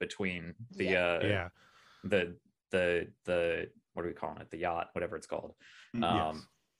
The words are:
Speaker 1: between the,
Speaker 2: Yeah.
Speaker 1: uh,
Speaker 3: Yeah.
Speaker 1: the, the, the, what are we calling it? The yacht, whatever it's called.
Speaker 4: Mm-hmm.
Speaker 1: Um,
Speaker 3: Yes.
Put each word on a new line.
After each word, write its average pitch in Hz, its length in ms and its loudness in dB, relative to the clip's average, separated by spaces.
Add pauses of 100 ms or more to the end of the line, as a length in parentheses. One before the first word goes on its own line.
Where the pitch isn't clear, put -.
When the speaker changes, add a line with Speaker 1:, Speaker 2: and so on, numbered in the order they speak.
Speaker 1:
between 90 540 -4 (180)
the, 98 140 -2
Speaker 2:
Yeah. 90 200 4
Speaker 1:
uh, 87 180 2
Speaker 3:
Yeah. 95 240 0 (540)
Speaker 1:
the, 90 340 2 (360)
the, 87 400 4 (120)
the, 85 460 0 (240)
what 87 100 -4
are 87 40 -2
we 85 60 -4
calling 82 260 -4
it? 82 100 -14
The 85 80 -10
yacht, 85 360 -2
whatever 85 220 -4
it's - 120 -12
called. - 260 -6 (400)
Speaker 4:
Mm-hmm. - 100 0
Speaker 1:
Um, 80 320 2
Speaker 3:
Yes. 78 100 -14 (340)